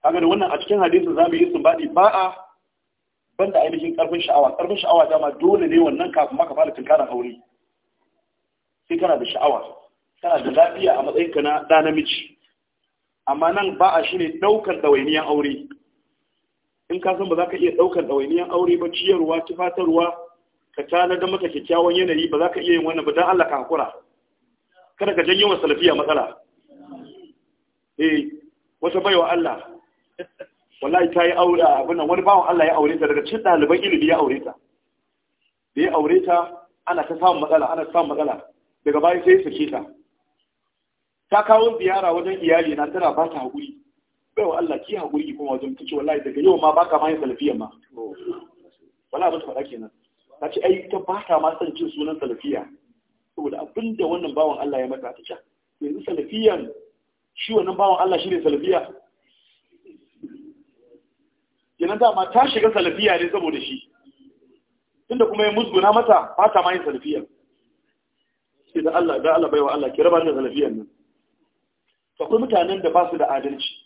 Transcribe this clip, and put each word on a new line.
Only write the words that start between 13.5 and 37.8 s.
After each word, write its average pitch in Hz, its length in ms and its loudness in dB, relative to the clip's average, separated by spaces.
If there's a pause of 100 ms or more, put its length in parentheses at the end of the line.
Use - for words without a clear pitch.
nan 190 260 -2
ba'a 175 280 4
shi 185 120 -6
ne 170 100 -2 (120)
ɗaukar 208 420 0
ɗawainiyar 147 460 2
aure. 147 400 -2 (1200)
In 175 120 -6
ka 185 160 -2
san 190 120 -6
ba 165 60 0
za 165 140 0
ka 190 80 -8
iya 175 180 2
ɗaukar 175 320 0
ɗawainiyar 151 420 -2
aure 175 300 2
ba, 170 140 -4
ciyarwa, 165 520 0
tufatarwa, 170 680 -2 (600)
ka 143 80 -8
tanadar 180 460 0
mata 185 200 -4
kyakkyawan 170 460 0
yanayi, 170 360 0
ba 147 80 0
za 170 140 2
ka 175 80 -6
iya 170 180 2
yin 160 60 -4
wannan 160 200 -4
ba, 147 60 -2
don 165 160 2
Allah 185 220 2
ka 135 140 -4
haƙura. 147 280 -4 (1040)
Kada 196 180 -2
ka 170 80 0
janyo 196 260 2
wa 180 100 0
salafiya 151 360 2
matsala. 143 420 -2 (1600)
Eh, 151 300 0 (520)
wata 175 200 -2
baiwa 180 300 2
Allah, 160 420 -4 (1080)
wallahi 175 320 4
ta 175 120 4
yi 170 80 4
aure, 175 280 4
abin 175 360 4
nan, 151 100 -2
wani 180 140 2
bawan 196 260 4
Allah 170 180 4
ya - 120 2
aure 151 220 2
ta, 151 80 2
daga 147 180 0
cikin 220 180 -6
ɗaliban 170 400 4
ilimi 156 240 0
ya 165 120 4
aure 135 240 0
ta. 117 100 -12 (1200)
Da 143 60 -2
ya 185 120 0
aure 165 320 4
ta, 175 380 -2 (240)
ana 170 160 -2
ta 165 160 -8
samun 175 220 2
matsala, 151 300 2
ana 165 140 -6